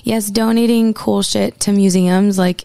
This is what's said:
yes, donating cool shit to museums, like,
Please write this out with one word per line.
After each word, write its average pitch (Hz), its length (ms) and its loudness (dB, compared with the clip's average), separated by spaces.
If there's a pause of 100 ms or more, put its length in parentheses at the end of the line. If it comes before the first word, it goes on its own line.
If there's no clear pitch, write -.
yes, 220 280 -4
donating 226 640 0
cool 208 280 -2
shit 202 400 -4
to 208 120 0
museums, 190 640 2
like, 180 280 -2